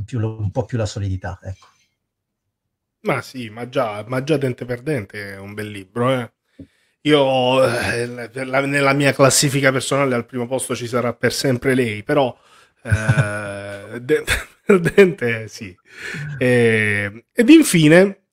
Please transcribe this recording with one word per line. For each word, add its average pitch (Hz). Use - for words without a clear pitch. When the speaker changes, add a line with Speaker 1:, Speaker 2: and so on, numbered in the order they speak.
Speaker 1:
più, 120
un 110
po' 127
più -
la 107
solidità, 95
ecco. -
Speaker 2:
Ma 165
sì, 117
ma 120
già, 110
ma 131
già 147
Dente 131
per 120
Dente 104
è -
un 98
bel 104
libro, 104
eh. 120
Io, 131
eh, 120
la, 131
nella 139
mia 139
classifica 139
personale 135
al 117
primo 120
posto 127
ci 120
sarà 117
per 113
sempre 131
lei, 110
però... 139
Eh, 120
<laughs> 104
Dente 147
per 196
Dente 135
sì. 92
E, 110
ed 233
infine 185